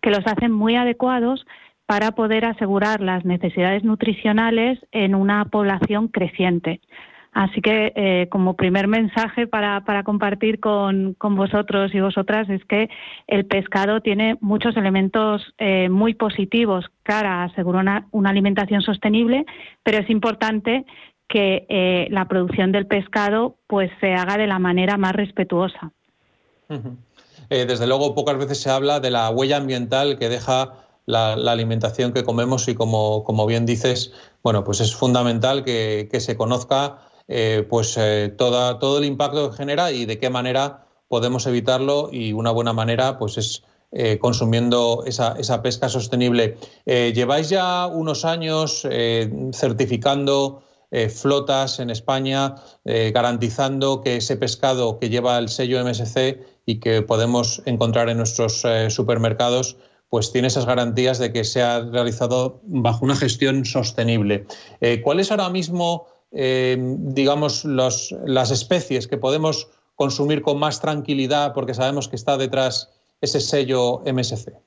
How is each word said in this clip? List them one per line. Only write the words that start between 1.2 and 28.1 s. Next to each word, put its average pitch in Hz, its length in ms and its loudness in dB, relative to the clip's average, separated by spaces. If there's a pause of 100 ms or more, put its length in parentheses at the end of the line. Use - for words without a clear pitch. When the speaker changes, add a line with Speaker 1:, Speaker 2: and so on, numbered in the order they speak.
Speaker 1:
para 214 260 0
poder 220 320 0
asegurar 208 560 0
las 185 240 -2
necesidades 180 580 0
nutricionales 226 960 2 (140)
en 196 220 2
una 208 300 2
población 208 640 0
creciente. 175 720 0 (520)
Así 196 280 0
que, 214 340 0
eh, 185 340 2
como 185 280 0
primer 190 320 2
mensaje 226 580 0
para, 202 380 -2
para 202 180 0
compartir 208 560 0
con, 196 560 0
con 208 220 0
vosotros 196 580 0
y 196 60 2
vosotras 196 500 0
es 190 140 -2
que 214 260 0 (380)
el 196 180 2
pescado 196 540 0
tiene 220 400 2
muchos 214 360 0
elementos, 202 840 0
eh, 190 300 2
muy 208 260 4
positivos 208 720 0 (180)
cara 202 380 0
a - 20 0
asegurar 180 380 0
una, 202 280 0
una 196 200 2
alimentación 202 520 2
sostenible, 226 640 2 (380)
pero 214 140 2
es 208 120 -2
importante 220 720 0 (440)
que, 190 400 2
eh, 185 420 2
la 190 160 0
producción 185 460 2
del 196 160 0
pescado, 208 680 0 (140)
pues, 190 320 0
se 190 140 0
haga 180 220 0
de 214 120 0
la 190 100 0
manera 185 380 2
más 190 160 0
respetuosa. 185 800 -2 (760)
Speaker 2:
Ujú. 127 280 -10 (540)
Eh, 127 140 2
desde 120 220 0
luego, 135 300 2